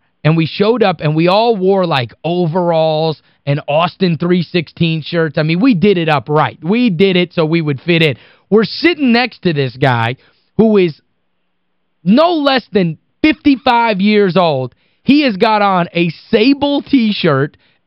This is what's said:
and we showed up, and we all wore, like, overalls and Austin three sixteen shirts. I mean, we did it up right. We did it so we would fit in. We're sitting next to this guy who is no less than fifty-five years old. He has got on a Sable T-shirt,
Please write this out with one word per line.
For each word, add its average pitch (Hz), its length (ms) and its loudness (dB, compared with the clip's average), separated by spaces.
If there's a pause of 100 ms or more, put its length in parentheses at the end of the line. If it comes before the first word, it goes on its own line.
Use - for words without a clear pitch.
(240)
and 160 140 2
we 160 80 0
showed 220 380 0
up, 185 180 0
and 156 140 -2
we 165 120 0
all 220 280 0
wore, 190 300 0
like, 135 280 -4 (100)
overalls 160 1000 -2 (240)
and 143 220 -2
Austin 170 500 -2
three 180 240 0
sixteen 160 600 -4
shirts. 165 340 -4
I 156 60 0
mean, 165 160 -2
we 254 160 2
did 185 220 2
it 160 120 -2
up 147 200 -2
right. 147 340 0
We 233 260 0
did 185 260 0
it 180 180 -2
so 160 120 0
we 165 160 0
would 147 180 -4
fit 165 220 0
in. 143 160 0 (320)
We're 214 140 4
sitting 294 480 -2
next 233 320 -2
to 175 100 0
this 135 240 -4
guy 123 380 0 (420)
who 214 200 2
is 180 220 0 (1040)
no 294 300 2
less 277 380 -2
than 175 260 -2 (240)
fifty-five 240 800 0
years 202 360 2
old. 143 360 -2 (300)
He 285 200 2
has 220 140 -2
got 214 240 2
on 185 320 0
a 175 160 -2
Sable 277 720 0
T-shirt, 180 760 0 (300)